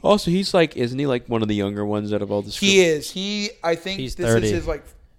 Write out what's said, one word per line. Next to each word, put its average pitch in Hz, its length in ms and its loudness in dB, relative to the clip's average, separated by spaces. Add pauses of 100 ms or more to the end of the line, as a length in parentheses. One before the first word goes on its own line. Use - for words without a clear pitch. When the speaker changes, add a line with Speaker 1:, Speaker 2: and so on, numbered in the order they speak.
Speaker 1:
Also, 202 300 4
he's 190 240 0
like, 165 200 2
isn't 123 220 -2
he, 143 80 -2
like, 123 220 -2
one 113 160 0
of 107 60 2
the 107 60 0
younger 101 300 -2
ones 104 260 -2
out 104 120 -2
of 101 80 -6
all 101 100 0
the 101 80 -8
Speaker 2:
He 196 280 4
Speaker 1:
group? 185 100 8
Speaker 2:
is. 151 240 -2
He, 208 400 -6 (120)
I 165 120 -2
think 190 240 -8
Speaker 3:
He's 127 160 -8
Speaker 2:
this 120 100 -6
Speaker 3:
thirty. 113 220 2
Speaker 2:
is 104 60 0
his, 165 140 -4
like, 156 180 -6 (340)